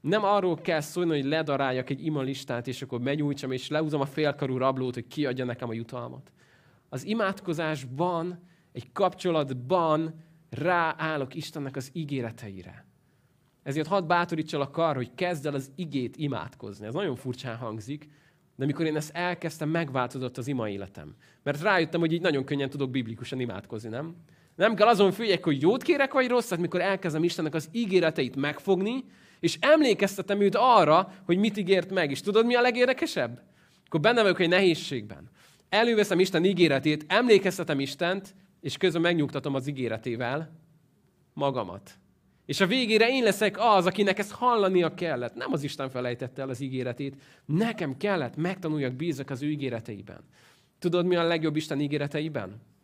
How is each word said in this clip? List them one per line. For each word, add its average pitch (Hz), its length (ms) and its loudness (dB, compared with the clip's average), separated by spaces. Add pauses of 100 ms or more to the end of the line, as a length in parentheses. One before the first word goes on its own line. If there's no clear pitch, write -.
Nem 208 240 0
arról 196 320 2
kell 160 240 -2
szólni, 170 300 -2
hogy 143 140 0
ledaráljak 139 640 -2
egy 139 140 -6
imalistát, 135 640 -4
és 127 160 -8
akkor 127 180 -6
begyújtsam, 143 520 -2
és 127 160 -6
lehúzom 156 320 -2
a 135 60 0
félkarú 143 500 -2
rablót, 131 380 0
hogy 117 120 -8
kiadja 131 380 -4
nekem 123 240 -6
a 113 40 -6
jutalmat. 120 600 -12 (560)
Az 135 160 -8
imádkozásban, 170 1300 -4 (340)
egy - 200 -14
kapcsolatban 160 1200 0 (360)
ráállok 156 840 -2
Istennek 143 420 -10
az 135 160 -10
ígéreteire. 113 920 -8 (760)
Ezért 147 240 -4
hadd 185 200 0
bátorítsalak 156 680 0
arra, 165 200 2
hogy 123 180 -6
kezd 175 320 -4
el 143 80 -2
az 135 200 -6
igét 139 420 -6
imádkozni. 104 680 -8
Ez 113 80 -10
nagyon 160 220 -4
furcsán 123 400 -8
hangzik, 117 520 -10 (480)
de 135 100 -2
mikor 151 200 0
én 156 100 0
ezt 151 180 -6
elkezdtem, 170 540 -4
megváltozott 131 680 -4
az 120 80 -8
ima 123 220 -4
életem. 98 460 -10 (280)
Mert 143 200 -4
rájöttem, 170 380 2
hogy 165 120 2
így 170 80 0
nagyon 151 240 2
könnyen 139 260 -2
tudok 131 200 -4
biblikusan 123 500 -6
imádkozni, 113 480 -8
nem? 151 280 -10 (380)
Nem 220 200 2
kell 208 140 6
azon 196 240 6
figyeljek, 196 320 0
hogy 143 160 2
jót 196 220 4
kérek, 277 300 2
vagy 262 160 2
rosszat, 233 300 0
mikor 175 220 -2
elkezdem 156 440 0
Istennek 165 300 0
az 160 180 -4
ígéreteit 170 640 2
megfogni, 190 680 0 (400)
és 165 160 0
emlékeztetem 208 800 4
őt 202 140 4
arra, 190 580 6 (120)
hogy 175 140 2
mit 208 180 2
ígért 190 340 2
meg. 175 200 0
És 131 100 -4
tudod, 208 260 4
mi 240 80 2
a 240 60 4
legérdekesebb? 240 840 0 (440)
Akkor 165 140 0
benne 226 220 6
vagyok 190 180 4
egy 170 80 4
nehézségben. 147 840 0 (380)
Előveszem 208 520 4
Isten 185 240 4
ígéretét, 156 640 4
emlékeztetem 190 720 4
Istent, 175 540 -4 (260)
és 147 160 -8
közben 170 260 2
megnyugtatom 151 520 0
az 131 120 -2
ígéretével 127 880 -4 (800)
magamat. 123 580 -4 (560)
És 147 140 -2
a 196 60 6
végére 226 420 4
én 262 140 2
leszek 202 360 2
az, 202 280 6
akinek 196 320 0
ezt 202 140 -6
hallania 190 600 2
kellett. 127 400 -4
Nem 131 180 -6
az 151 100 -2
Isten 143 280 -6
felejtette 123 520 -6
el 135 60 -8
az 127 120 -8
ígéretét. 131 600 -6 (220)
Nekem 180 520 -2
kellett, 175 400 -2
megtanuljak, 156 560 -4
bízzak 135 380 -6
az 131 120 -8
ő 147 80 -2
ígéreteiben. 113 720 -8 (580)
Tudod, 175 280 0
mi 180 100 4
a 170 60 2
legjobb 160 340 0
Isten 151 240 -4
ígéreteiben? 143 840 -4 (220)